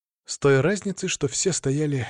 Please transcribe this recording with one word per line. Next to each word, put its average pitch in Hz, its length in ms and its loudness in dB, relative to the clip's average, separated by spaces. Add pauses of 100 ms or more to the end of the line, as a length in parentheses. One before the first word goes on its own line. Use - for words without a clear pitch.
(260)
С - 140 -12
той 139 220 6
разницей, 185 480 -2
что - 180 -2
все - 240 -2
стояли 139 580 -2